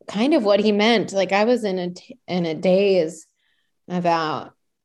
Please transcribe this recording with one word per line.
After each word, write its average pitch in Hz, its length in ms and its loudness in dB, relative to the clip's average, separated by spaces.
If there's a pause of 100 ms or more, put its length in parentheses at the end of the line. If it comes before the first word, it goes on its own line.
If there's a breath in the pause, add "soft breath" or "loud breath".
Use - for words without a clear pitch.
kind 247 260 0
of 285 100 2
what 202 160 4
he 214 120 2
meant. 208 420 2
Like, 190 180 -2
I 202 140 2
was 233 180 0
in 190 140 -2
a 180 140 -4
t-, - 260 -20 (100)
in 175 180 -2
a 160 100 -4
daze 185 720 0 (600)
about 165 640 -4 (320)